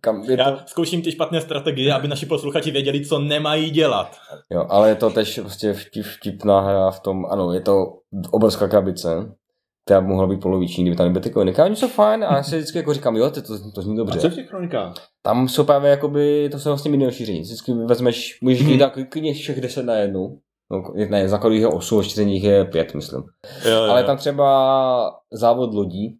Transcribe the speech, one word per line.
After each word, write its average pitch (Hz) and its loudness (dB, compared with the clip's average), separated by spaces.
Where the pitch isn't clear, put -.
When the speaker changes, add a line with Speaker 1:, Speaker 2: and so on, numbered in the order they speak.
Speaker 1:
kam, 107 -2
je 123 0
Speaker 2:
Já 131 2
Speaker 1:
to 135 -4
Speaker 2:
zkouším 170 -4
ty 165 -4
špatné 160 -4
strategie, 143 -2
aby 135 -2
naši 143 -6
posluchači 147 -4
věděli, 139 -2
co 151 -2
nemají 151 -2
dělat. 143 0
Speaker 1:
Jo, 85 -2
ale 104 6
je 110 6
to 110 2
tež 107 -2
prostě 101 -4
vtip-, 101 -8
vtipná 101 0
hra 98 2
v 95 -12
tom, 95 -4
ano, 90 0
je 92 0
to 95 2
obrovská 107 2
krabice, 92 0
která 98 6
by 92 -2
mohla 95 2
být 95 -2
poloviční, 92 0
kdyby 87 2
tam 87 2
nebyly 90 0
ty 117 -4
kroniky. 95 0
A 160 8
oni 208 0
jsou 247 -2
fajn 214 2
a 147 2
já 139 0
si 143 -6
vždycky 156 -4
jako 147 -2
říkám, 131 -2
jo, 113 2
to, 131 -10
to, 110 -10
to 98 -8
zní 104 -4
dobře. 113 -4
Speaker 3:
A 135 -2
co 151 2
v 175 -12
těch 269 -12
kronikách? 139 -8
Speaker 1:
Tam 123 2
jsou 143 2
právě 143 4
jakoby, 147 2
to 147 -8
jsou 147 -4
vlastně 143 -2
mini 139 2
rozšíření. 110 -4
Vždycky 113 -10
vezmeš, 117 0
můžeš 127 4
Speaker 3:
Mhm. 147 4
Speaker 1:
jít 131 2
klidně 156 -4
všech 139 -8
deset 127 -6
najednou. 101 -2
No, 95 -4
ne, 95 0
základů 107 2
jich 110 2
je 113 4
osm, 87 0
rozšíření 101 0
jich 95 -2
je 101 6
pět, 82 -4
myslím. 69 -10
Speaker 2:
Jo, 113 4
jo, 110 4
Speaker 1:
Ale 120 6
Speaker 2:
jo. 127 2
Speaker 1:
tam 139 0
třeba 135 2
závod 117 2
lodí 101 -4